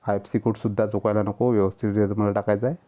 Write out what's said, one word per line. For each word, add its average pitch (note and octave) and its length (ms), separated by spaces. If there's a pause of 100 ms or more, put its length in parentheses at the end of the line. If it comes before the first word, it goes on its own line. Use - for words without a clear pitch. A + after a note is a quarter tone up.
आयएफसी G2+ 320
कोडसुद्धा G#2+ 480
चुकायला G#2 360
नको, G#2 280
व्यवस्थित G#2 400
इथे G2+ 180
तुम्हाला G#2 240
टाकायचा G#2 340
आहे. D#3+ 100 (100)